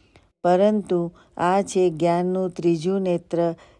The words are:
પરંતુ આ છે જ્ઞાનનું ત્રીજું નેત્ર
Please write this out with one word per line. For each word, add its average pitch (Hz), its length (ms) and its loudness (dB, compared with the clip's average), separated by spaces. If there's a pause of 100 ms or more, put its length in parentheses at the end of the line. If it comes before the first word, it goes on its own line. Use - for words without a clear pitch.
(440)
પરંતુ 180 680 2 (260)
આ 185 240 2
છે 185 280 0
જ્ઞાનનું 175 600 0
ત્રીજું 175 520 -2
નેત્ર 170 540 -2 (240)